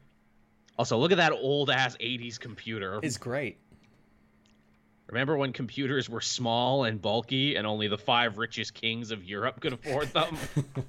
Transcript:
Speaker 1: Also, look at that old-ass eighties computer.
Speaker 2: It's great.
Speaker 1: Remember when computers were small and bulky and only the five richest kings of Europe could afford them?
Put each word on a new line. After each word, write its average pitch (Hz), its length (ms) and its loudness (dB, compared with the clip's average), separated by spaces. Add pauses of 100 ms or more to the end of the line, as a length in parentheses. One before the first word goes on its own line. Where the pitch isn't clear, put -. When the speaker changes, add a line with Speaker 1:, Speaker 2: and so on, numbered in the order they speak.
(800)
Speaker 1:
Also, 117 200 4
look 156 120 4
at 190 60 8
that 165 160 6
old-ass 131 680 2
eighties 120 360 -4
computer. 107 640 -6
Speaker 2:
It's 131 140 -2
great. 123 400 -4 (1500)
Speaker 1:
Remember 135 320 0
when 135 160 0
computers 135 560 -2
were 117 100 -6
small 123 640 2
and 110 160 0
bulky 117 560 2
and 104 100 0
only 107 220 0
the 104 80 0
five 117 400 2
richest 113 380 -4
kings 113 360 -4
of 104 140 -6
Europe 104 360 -4
could 151 120 -2
afford 139 360 -2
them? 160 280 0 (520)